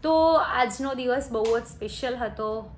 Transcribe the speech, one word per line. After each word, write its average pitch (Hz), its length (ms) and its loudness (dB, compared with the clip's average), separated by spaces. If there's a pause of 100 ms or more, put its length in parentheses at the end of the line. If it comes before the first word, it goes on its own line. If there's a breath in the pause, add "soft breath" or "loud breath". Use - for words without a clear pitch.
તો 320 100 2 (200)
આજનો 269 600 2
દિવસ 254 380 -2
બહુ 226 280 2
જ 233 40 -12
સ્પેશિયલ 240 520 -6
હતો 220 600 -6